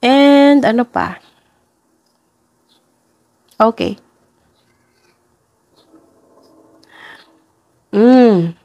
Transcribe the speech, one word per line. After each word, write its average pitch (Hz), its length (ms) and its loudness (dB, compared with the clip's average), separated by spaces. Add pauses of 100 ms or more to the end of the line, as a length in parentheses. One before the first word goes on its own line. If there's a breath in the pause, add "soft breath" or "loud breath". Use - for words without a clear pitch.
And 285 640 2
ano 240 200 -4
pa? - 320 -10 (2500)
Okay. 220 400 -4 (4000 soft breath)
Mm. 214 640 0 (100)